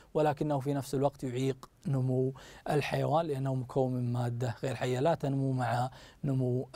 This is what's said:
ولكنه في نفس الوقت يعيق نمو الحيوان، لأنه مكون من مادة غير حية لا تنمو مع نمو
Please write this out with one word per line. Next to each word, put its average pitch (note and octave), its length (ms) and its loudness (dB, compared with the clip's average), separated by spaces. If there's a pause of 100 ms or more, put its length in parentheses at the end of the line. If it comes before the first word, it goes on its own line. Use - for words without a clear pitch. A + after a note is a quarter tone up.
(140)
ولكنه D3+ 460 2
في C#3+ 140 0
نفس C#3 220 -2
الوقت C#3 280 0
يعيق C3 460 -2 (180)
نمو C3 460 0 (360)
الحيوان، C#3 560 2
لأنه C3+ 300 -2
مكون B2+ 380 0
من B2 200 0
مادة A#2+ 500 -2
غير C3 120 -2
حية B2+ 240 0
لا D#3 160 4
تنمو C3+ 360 0
مع B2 380 0 (340)
نمو C3 520 0